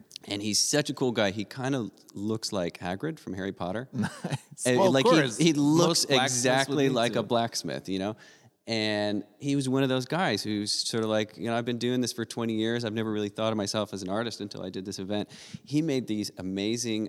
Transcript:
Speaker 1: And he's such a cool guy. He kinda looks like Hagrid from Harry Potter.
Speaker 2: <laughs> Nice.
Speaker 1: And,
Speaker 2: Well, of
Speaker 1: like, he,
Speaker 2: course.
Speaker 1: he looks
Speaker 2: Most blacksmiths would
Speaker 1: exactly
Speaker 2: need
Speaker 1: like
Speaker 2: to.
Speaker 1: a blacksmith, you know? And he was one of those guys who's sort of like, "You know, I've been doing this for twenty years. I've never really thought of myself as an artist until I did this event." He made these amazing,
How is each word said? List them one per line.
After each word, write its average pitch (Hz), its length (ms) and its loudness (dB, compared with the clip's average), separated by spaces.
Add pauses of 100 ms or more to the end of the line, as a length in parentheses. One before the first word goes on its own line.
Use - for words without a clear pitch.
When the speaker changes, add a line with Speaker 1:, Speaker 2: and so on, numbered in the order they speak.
(300)
Speaker 1:
And 104 120 -4
he's 104 180 0
such 147 300 2
a 143 40 -4
cool 127 180 0
guy. 107 200 2
He 104 140 -4
kinda 127 440 -4 (240)
looks 107 400 -4
like 87 260 -2
Hagrid 101 400 -6
from 92 140 -8
Harry 95 180 -6
Potter. 98 380 -6
Speaker 2:
<laughs> - 40 -20
Nice. 107 160 -2 (560)
Speaker 1:
And, 127 120 4
Speaker 2:
Well, 190 100 6
of 165 60 4
Speaker 1:
like, 135 120 6
he, 233 60 6
Speaker 2:
course. 131 260 4
Speaker 1:
he 160 160 6
looks 147 340 6
Speaker 2:
Most 170 200 2
blacksmiths - 100 -2
would 127 80 6
Speaker 1:
exactly 135 600 2
Speaker 2:
need 131 80 2
Speaker 1:
like 117 180 2
Speaker 2:
to. 123 60 2
Speaker 1:
a 113 40 2
blacksmith, 104 640 -2
you 95 100 -2
know? 104 160 -4 (500)
And 104 580 0 (160)
he 139 160 -2
was 135 140 0
one 135 140 4
of 135 60 2
those 127 160 0
guys 151 380 0
who's 104 300 -2
sort - 320 -2
of 110 40 -2
like, 107 280 0
"You 95 80 -6
know, 117 100 -2
I've 120 80 -2
been 120 140 -2
doing 123 240 0
this 117 100 0
for 113 140 -4
twenty 113 300 -2
years. 113 280 0
I've 107 100 -4
never 110 160 -2
really 104 200 -2
thought 110 240 -2
of 107 40 -2
myself 101 360 -2
as 98 100 -6
an 92 60 -6
artist 110 320 -4
until 101 200 -10
I 92 80 -6
did 92 140 -8
this 98 160 -8
event." 101 300 -4 (340)
He 147 180 -2
made 135 240 0
these 107 320 -2
amazing, 107 720 -2